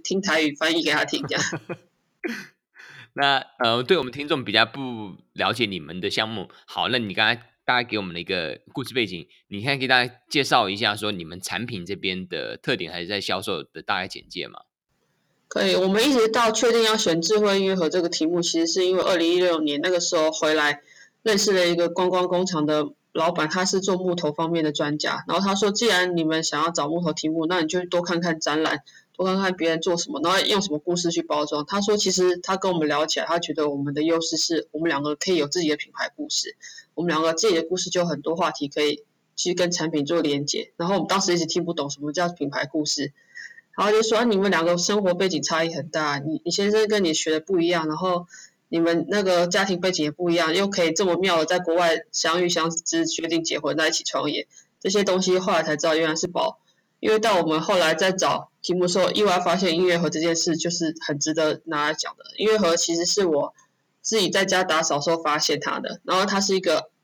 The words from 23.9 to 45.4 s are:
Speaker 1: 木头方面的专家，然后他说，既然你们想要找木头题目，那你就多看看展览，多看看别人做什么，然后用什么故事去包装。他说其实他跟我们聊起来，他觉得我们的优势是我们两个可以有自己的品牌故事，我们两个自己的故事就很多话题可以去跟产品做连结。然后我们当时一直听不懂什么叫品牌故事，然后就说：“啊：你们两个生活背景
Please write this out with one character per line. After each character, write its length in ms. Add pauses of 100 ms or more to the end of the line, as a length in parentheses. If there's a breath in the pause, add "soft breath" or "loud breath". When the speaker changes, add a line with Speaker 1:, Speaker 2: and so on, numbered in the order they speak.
Speaker 1:
木 180
头 160
方 220
面 100
的 100
专 260
家， 280
然 80
后 80
他 120
说， 160
既 160
然 320
你 40
们 220
想 180
要 80
找 160
木 160
头 120
题 160
目， 160
那 160
你 40
就 200
多 160
看 180
看 180
展 240
览， 180 (360 loud breath)
多 100
看 120
看 180
别 140
人 100
做 160
什 140
么， 120
然 100
后 80
用 200
什 100
么 80
故 160
事 160
去 120
包 240
装。 200
他 140
说 160
其 140
实 260
他 200
跟 160
我 60
们 80
聊 200
起 120
来， 80
他 120
觉 160
得 160
我 60
们 180
的 80
优 180
势 160
是 360
我 60
们 100
两 140
个 140
可 160
以 40
有 120
自 140
己 60
的 80
品 160
牌 220
故 140
事， 280 (380 loud breath)
我 80
们 60
两 140
个 100
自 160
己 60
的 80
故 140
事 120
就 160
很 160
多 160
话 140
题 180
可 140
以 220 (300)
去 200
跟 160
产 200
品 140
做 160
连 240
结。 320
然 120
后 80
我 40
们 80
当 120
时 140
一 40
直 80
听 180
不 80
懂 160
什 120
么 120
叫 160
品 220
牌 160
故 180
事， 280 (640 loud breath)
然 100
后 60
就 100
说 180
：“啊： 40
你 120
们 140
两 140
个 120
生 260
活 120
背 140
景 140